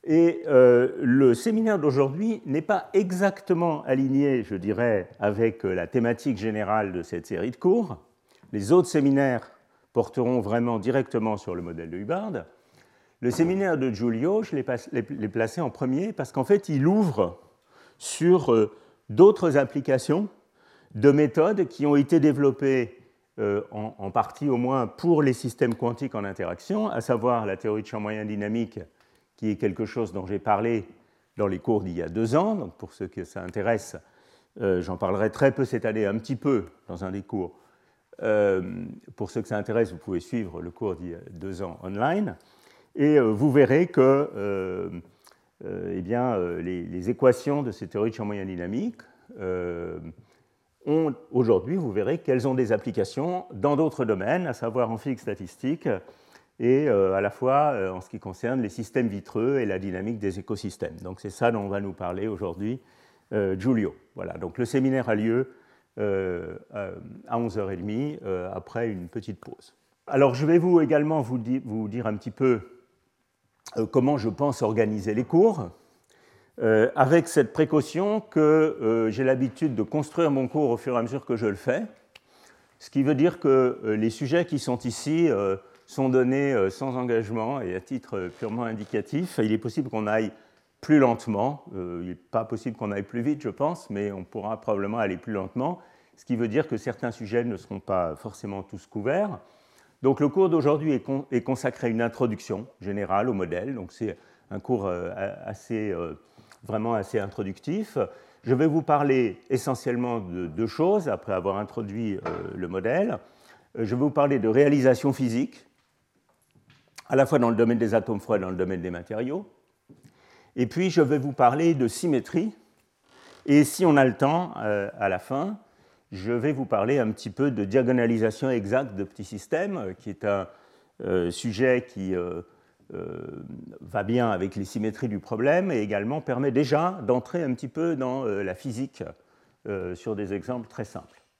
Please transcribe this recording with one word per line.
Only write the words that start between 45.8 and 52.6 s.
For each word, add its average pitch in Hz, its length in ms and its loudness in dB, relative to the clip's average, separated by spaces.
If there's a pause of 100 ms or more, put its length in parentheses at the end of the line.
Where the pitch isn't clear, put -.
eh 92 60 -4
bien, 120 300 0
euh, 87 280 -2
les, 87 220 -6
les 87 260 -6
équations 139 540 4
de 123 80 -4
ces 98 160 -10
théories 107 240 -2
de - 60 -14
champ 110 80 -6
moyen 101 200 -6
dynamique, 95 520 -6 (420)
euh, 87 640 -6 (840)
ont 151 300 0 (160)
aujourd'hui, 123 460 2
vous 143 160 -2
verrez 104 260 -2
qu'elles 131 300 0
ont 131 60 0
des 120 180 0